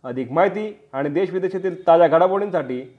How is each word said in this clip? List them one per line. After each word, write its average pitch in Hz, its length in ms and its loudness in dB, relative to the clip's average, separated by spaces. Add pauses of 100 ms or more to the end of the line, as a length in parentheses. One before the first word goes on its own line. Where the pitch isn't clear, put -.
अधिक 123 280 -8
माहिती 180 480 0 (140)
आणि 139 160 -4
देशविदेशातील 185 760 -4
ताज्या 170 200 6
घडामोडींसाठी 165 920 0